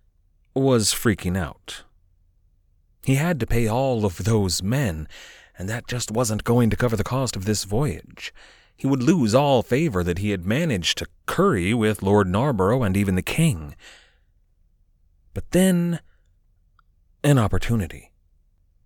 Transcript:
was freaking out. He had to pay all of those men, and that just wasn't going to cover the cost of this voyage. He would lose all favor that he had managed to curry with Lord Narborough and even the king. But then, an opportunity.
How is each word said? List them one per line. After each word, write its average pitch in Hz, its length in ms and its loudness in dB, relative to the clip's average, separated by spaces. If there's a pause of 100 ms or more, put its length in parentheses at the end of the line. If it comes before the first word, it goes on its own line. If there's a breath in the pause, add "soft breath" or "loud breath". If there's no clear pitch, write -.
(540 soft breath)
was 131 380 2
freaking 95 460 0
out. - 460 -10 (1200)
He 135 100 2
had 156 240 0
to - 80 -2
pay 120 220 2
all 120 360 0
of 95 200 -2
those 101 360 0
men, 95 460 -2 (500 loud breath)
and 90 120 -10
that 113 180 -8
just - 240 -6
wasn't 110 320 -2
going 120 280 4
to 101 60 0
cover 117 200 0
the 101 80 0
cost 127 320 -4
of 95 80 -8
this 107 180 -2
voyage. 110 720 -6 (420 soft breath)
He - 120 -4
would 135 140 0
lose 123 320 4
all 135 280 4
favor 127 400 0
that 87 160 -2
he 104 120 -2
had 92 140 -4
managed 117 540 -2
to - 80 -8 (200)
curry 113 460 0
with 107 300 0
Lord 101 240 4
Narborough 107 560 2
and 95 140 0
even 98 180 2
the 90 80 0
king. 95 540 -2 (1600 loud breath)
But - 180 -10
then, 175 480 2 (1200)
an 143 160 4
opportunity. 101 720 -2 (760)